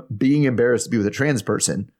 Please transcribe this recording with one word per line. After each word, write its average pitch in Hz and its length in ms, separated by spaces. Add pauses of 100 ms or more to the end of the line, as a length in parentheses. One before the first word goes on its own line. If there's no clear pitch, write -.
(160)
being 135 300
embarrassed 120 400
to - 60
be 117 60
with 101 100
a 104 40
trans 139 320
person. 104 460 (100)